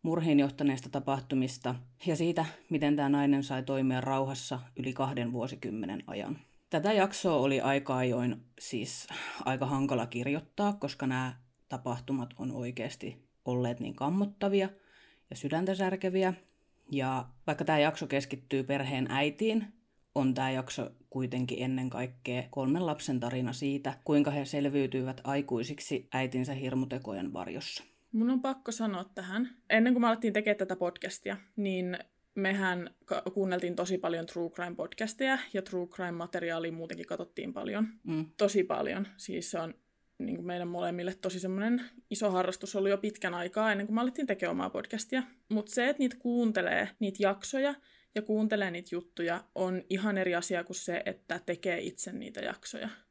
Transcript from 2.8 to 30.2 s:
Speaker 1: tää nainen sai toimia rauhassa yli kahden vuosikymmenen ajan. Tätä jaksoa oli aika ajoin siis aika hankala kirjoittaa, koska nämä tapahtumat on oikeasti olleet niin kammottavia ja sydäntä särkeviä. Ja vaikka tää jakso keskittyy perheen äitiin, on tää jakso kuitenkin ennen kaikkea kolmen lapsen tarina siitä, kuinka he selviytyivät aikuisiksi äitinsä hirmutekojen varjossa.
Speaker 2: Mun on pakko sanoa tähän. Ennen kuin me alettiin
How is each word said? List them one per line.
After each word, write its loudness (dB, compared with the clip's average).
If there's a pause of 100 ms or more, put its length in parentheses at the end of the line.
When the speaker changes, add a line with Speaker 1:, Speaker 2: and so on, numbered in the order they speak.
Speaker 1:
tää 2
nainen 6
sai -2
toimia 2
rauhassa -2 (160)
yli -4
kahden -2
vuosikymmenen -4
ajan. -6 (300)
Tätä 2
jaksoa 4
oli 4
aika 2
ajoin 2 (240)
siis -6 (380)
aika 0
hankala 2
kirjoittaa, 0
koska -4
nämä 0 (360)
tapahtumat -4
on -4
oikeasti -6 (200)
olleet 0
niin -6
kammottavia 2 (600)
ja -10
sydäntä 0
särkeviä. 2 (580)
Ja 0 (220)
vaikka 0
tää 6
jakso 4
keskittyy -2
perheen 0
äitiin, 2 (420)
on 4
tää 0
jakso -4 (180)
kuitenkin -2
ennen 0
kaikkea -4
kolmen 2
lapsen 0
tarina -2
siitä, -2 (100)
kuinka 4
he 0
selviytyivät 0
aikuisiksi -2
äitinsä 0
hirmutekojen -2
varjossa. -8 (280)
Speaker 2:
Mun 2
on 2
pakko -4
sanoa -2 (120)
tähän. -2 (200)
Ennen 8
kuin 6
me 8
alettiin 4